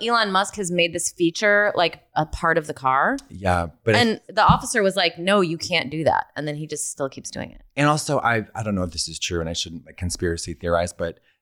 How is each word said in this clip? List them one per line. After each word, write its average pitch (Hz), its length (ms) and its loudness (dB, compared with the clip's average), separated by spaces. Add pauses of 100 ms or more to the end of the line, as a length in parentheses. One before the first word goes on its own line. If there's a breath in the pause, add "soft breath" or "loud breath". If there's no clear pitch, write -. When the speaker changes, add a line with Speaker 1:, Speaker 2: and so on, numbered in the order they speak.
Speaker 1:
Elon 226 300 2
Musk 196 240 0
has 185 160 -4
made 170 220 2
this - 180 -4
feature, 208 640 2
like, 170 240 0 (160)
a 156 100 2
part 165 320 0
of 151 100 0
the 151 60 -8
car. 143 440 2 (120)
Speaker 2:
Yeah, 90 380 0 (160)
but 113 120 4
I 233 40 6
Speaker 1:
And 226 300 2
the 202 140 2
officer 240 380 4
was 190 140 2
like, 175 240 0
"No, 190 220 2
you 170 160 -2
can't 165 340 -4
do 156 140 -4
that." 62 220 2 (100)
And 147 100 -6
then 147 80 -6
he 151 120 -10
just 151 220 -8
still 139 200 -6
keeps - 200 -14
doing - 220 -12
it. - 100 -20 (140)
Speaker 2:
And 147 140 4
also, 151 320 0
I, 113 240 0 (100)
I 110 80 -8
don't 104 120 -2
know 90 80 0
if 85 80 -4
this 82 180 -6
is 80 100 -12
true 85 220 -2
and 80 80 -4
I 85 40 -6
shouldn't, 82 320 -8
like, 80 120 -20
conspiracy 87 560 -4
theorize, 85 400 -2
but 85 260 -8 (220)